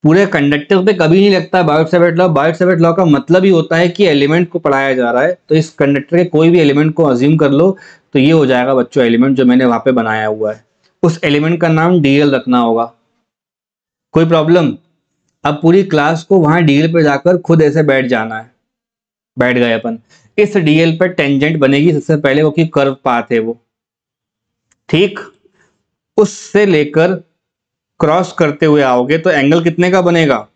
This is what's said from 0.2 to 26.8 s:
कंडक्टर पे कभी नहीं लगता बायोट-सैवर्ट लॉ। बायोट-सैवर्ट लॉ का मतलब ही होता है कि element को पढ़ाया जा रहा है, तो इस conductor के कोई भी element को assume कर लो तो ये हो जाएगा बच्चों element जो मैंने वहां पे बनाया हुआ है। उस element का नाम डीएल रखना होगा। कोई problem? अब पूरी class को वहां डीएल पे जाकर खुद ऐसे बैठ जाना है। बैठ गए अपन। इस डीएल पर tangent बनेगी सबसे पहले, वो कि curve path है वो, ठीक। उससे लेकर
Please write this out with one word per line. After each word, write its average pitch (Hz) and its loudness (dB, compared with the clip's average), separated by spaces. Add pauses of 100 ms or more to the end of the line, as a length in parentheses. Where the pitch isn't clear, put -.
कंडक्टर 147 0
पे 208 2
कभी 170 2
नहीं 196 2
लगता 180 -2
बायोट-सैवर्ट 165 0
लॉ। 180 0
बायोट-सैवर्ट 160 0
लॉ 165 2
का 185 0
मतलब 165 2
ही 196 4
होता 165 0
है 170 0
कि 190 -2
element 156 0
को 170 -8
पढ़ाया 135 -2
जा 120 -2
रहा 127 0
है, 175 -2 (120)
तो 151 0
इस 160 -2
conductor 143 -2
के 156 2
कोई 160 2
भी 175 4
element 151 0
को 165 0
assume 139 0
कर 147 0
लो 175 0 (360)
तो 143 0
ये 139 2
हो 160 2
जाएगा 127 0
बच्चों 127 0
element 123 0
जो 135 2
मैंने 127 2
वहां 117 0
पे 131 -2
बनाया 110 -2
हुआ 107 -6
है। - -18 (380)
उस 165 0
element 160 -2
का 170 0
नाम 165 0
डीएल 143 2
रखना 123 -2
होगा। 117 -2 (1200)
कोई 165 0
problem? 165 0 (680)
अब 147 -4
पूरी 175 2
class 160 -2
को 196 0
वहां 165 0
डीएल 151 0
पे 165 0
जाकर 151 0
खुद 170 0
ऐसे 151 0
बैठ 135 0
जाना 110 -6
है। 113 -20 (840)
बैठ 123 0
गए 120 0
अपन। 113 -8 (380)
इस 208 0
डीएल 160 0
पर 185 0
tangent 151 -2
बनेगी 139 2
सबसे 151 -2
पहले, 143 0
वो 151 0
कि 160 -2
curve 139 -2
path 123 -2
है 117 -2
वो, 113 -8 (1300)
ठीक। 190 -2 (1000)
उससे 208 -2
लेकर 160 0 (840)